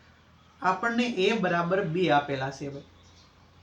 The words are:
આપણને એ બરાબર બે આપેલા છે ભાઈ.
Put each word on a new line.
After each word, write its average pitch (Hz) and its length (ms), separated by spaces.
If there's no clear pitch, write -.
આપણને 233 440
એ 202 340
બરાબર 175 460
બે 160 260
આપેલા 139 400
છે 139 180
ભાઈ. 139 140